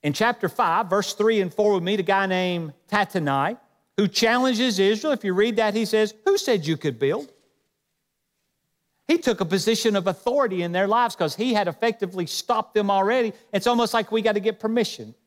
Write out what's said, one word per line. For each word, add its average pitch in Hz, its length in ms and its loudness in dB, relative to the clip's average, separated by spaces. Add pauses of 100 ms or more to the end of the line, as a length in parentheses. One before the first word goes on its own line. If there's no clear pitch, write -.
In 147 100 -2
chapter 220 380 0
five, 185 380 0
verse 196 260 0
three 220 260 2
and 185 140 -2
four, 208 220 2
we 185 40 0
meet 190 220 -2
a - 20 -2
guy 196 220 2
named 180 480 -2 (160)
Tattenai 175 680 -2 (380)
who 202 140 0
challenges 240 720 0
Israel. 214 340 2
If - 100 -6
you 190 100 -2
read 214 220 2
that, 214 200 0
he 226 100 0
says, 214 280 0 (120)
"Who 392 120 2
said 202 300 0
you 160 80 0
could 135 240 -4
build?" 139 320 -2 (1800)
He 330 100 2
took 247 220 -2
a 190 60 -2
position 208 500 0
of 190 120 0
authority 214 540 0
in 170 120 -4
their 190 140 2
lives 233 280 2
'cause 156 200 -2
he 240 180 -2
had 202 160 2
effectively 190 560 -4
stopped - 480 -4
them 208 180 0
already. 220 400 2 (220)
It's 196 140 0
almost 240 260 2
like 220 180 0
we 220 100 0
gotta 208 200 0
get 214 180 -2
permission 220 560 -4 (120)